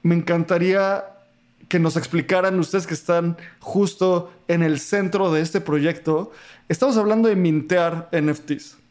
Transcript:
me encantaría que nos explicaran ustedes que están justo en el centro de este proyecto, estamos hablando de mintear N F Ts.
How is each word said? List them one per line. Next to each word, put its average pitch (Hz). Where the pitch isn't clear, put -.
me 170
encantaría 180
que 175
nos 165
explicaran 180
ustedes 175
que 160
están 170
justo 185
en 170
el 156
centro 190
de 156
este 165
proyecto, 156
estamos 226
hablando 220
de 208
mintear 165
N 151
F 147
Ts. -